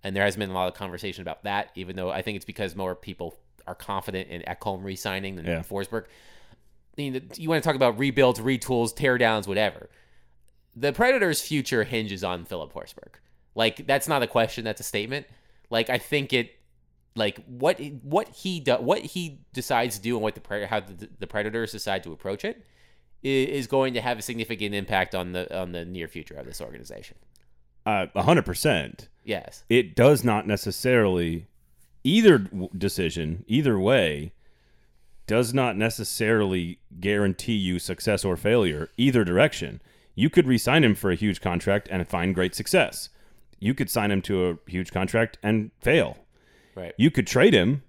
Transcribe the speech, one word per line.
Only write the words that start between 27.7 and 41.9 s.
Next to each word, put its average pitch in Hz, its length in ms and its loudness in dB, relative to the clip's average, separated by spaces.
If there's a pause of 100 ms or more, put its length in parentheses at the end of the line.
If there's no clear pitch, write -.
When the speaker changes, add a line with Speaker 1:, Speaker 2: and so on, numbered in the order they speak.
Speaker 2:
Uh, 101 280 0
a 98 100 -2
hundred 160 220 4
percent. 87 640 -2 (160)
Speaker 1:
Yes. - 460 -8
Speaker 2:
It 113 260 2
does 123 280 8
not 110 220 2
necessarily, 98 1000 2 (560)
either 190 360 10
w-, 95 380 -6
decision, 85 680 -2
either 117 320 2
way, 90 540 2 (960)
does 117 260 2
not 127 240 2
necessarily 107 1000 0 (200)
guarantee 101 560 0
you 90 240 0
success 95 460 -2
or 92 120 0
failure 92 600 0
either 123 260 6
direction. 87 580 0 (320)
You 127 160 2
could 160 180 6
re-sign 131 360 4
him 107 120 6
for 98 160 0
a 87 40 2
huge 101 260 -2
contract 98 500 0